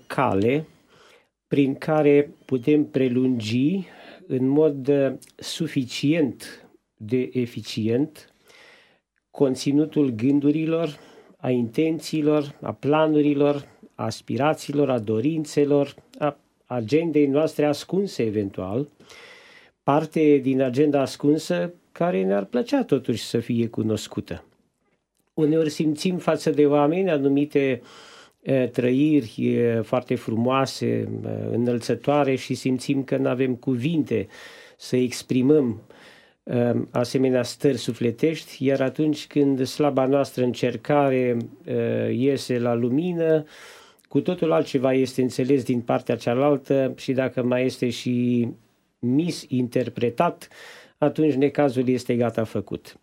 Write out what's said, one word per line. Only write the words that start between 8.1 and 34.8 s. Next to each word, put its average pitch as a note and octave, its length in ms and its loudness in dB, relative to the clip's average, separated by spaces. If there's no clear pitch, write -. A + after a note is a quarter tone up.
conținutul C#3+ 800 0
gândurilor, D3 880 0
a B2+ 140 -4
intențiilor, D3+ 1120 0
a G#2 120 -8
planurilor, D3 960 2
a A#2 100 -8
aspirațiilor, C#3 840 -2
a B2 80 2
dorințelor, C#3+ 960 0
a D3 200 -4
agendei D3 600 2
noastre D3+ 380 0
ascunse F3 580 -2
eventual, G#2 680 -4
parte D3+ 540 4
din C3 260 0
agenda C#3+ 380 2
ascunsă D#3 720 0
care F3+ 320 -2
ne-ar G3 200 0
plăcea B3 400 -2
totuși A#2+ 400 -2
să - 140 -2
fie A#2 300 -2
cunoscută. G#2+ 760 -4
Uneori D#3 360 2
simțim D#3+ 460 -2
față E3 340 0
de D3 160 4
oameni D3+ 440 2
anumite, C#3 720 0
eh, C3 280 0
trăiri, C3 680 2
eh, A#2+ 460 0
foarte B2+ 320 -2
frumoase, A#2+ 720 -2
eh, A2 60 -6
înălțătoare B2 840 0
și B2+ 200 -6
simțim C3 500 -2
că C3+ 120 -2
n-avem C3 380 -2
cuvinte B2 720 -2
să - 200 -4